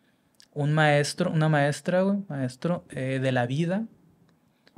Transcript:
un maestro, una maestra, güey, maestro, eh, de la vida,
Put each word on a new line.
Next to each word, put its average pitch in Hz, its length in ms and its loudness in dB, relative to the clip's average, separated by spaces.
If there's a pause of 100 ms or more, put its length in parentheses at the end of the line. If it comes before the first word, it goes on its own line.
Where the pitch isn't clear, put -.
(520)
un 147 220 -2
maestro, 147 580 2
una 156 160 2
maestra, 151 540 2
güey, 196 160 0 (100)
maestro, 143 600 -4
eh, 131 300 -4
de 131 120 0
la 123 140 2
vida, 170 400 -2 (920)